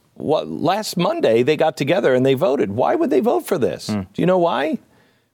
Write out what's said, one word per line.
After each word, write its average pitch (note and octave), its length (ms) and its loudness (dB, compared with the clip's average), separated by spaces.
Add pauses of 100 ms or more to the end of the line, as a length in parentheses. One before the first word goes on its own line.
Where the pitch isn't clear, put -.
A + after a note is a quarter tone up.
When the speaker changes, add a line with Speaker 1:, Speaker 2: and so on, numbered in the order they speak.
(160)
Speaker 1:
What, D#3 340 -2
last G3 480 -4
Monday, E3+ 460 2
they D3+ 120 2
got D#3 220 0
together D3+ 360 2
and B2+ 120 2
they C3+ 80 4
voted. C#3+ 380 0
Why A#2 240 0
would D#4+ 140 0
they D4 120 2
vote C4+ 260 0
for F#3 100 -2
this? F#2+ 300 -2
Speaker 2:
Hmm. G#2 140 -4 (120)
Speaker 1:
Do - 80 -4
you D#3+ 40 2
know F#3 120 2
why? F#3 420 0 (540)